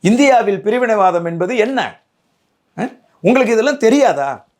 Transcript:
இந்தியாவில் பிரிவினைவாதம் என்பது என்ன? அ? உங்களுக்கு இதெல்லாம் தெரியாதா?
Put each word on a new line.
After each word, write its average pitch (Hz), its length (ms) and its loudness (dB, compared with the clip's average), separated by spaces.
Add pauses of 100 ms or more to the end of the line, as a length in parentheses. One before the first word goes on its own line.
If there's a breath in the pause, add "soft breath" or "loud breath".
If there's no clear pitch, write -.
இந்தியாவில் 226 600 2
பிரிவினைவாதம் 208 600 0
என்பது 175 320 -4
என்ன? 220 440 -4 (760)
அ? 247 100 -6 (320)
உங்களுக்கு 233 320 2
இதெல்லாம் 262 240 0
தெரியாதா? 202 680 0 (140)